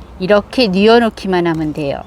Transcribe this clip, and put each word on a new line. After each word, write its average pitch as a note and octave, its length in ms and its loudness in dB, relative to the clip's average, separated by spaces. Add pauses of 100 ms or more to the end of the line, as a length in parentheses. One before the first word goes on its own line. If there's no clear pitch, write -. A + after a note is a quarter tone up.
(200)
이렇게 G#3 480 0
뉘어놓기만 G3 760 2
하면 D#3+ 260 -2
돼요. C#3+ 340 -6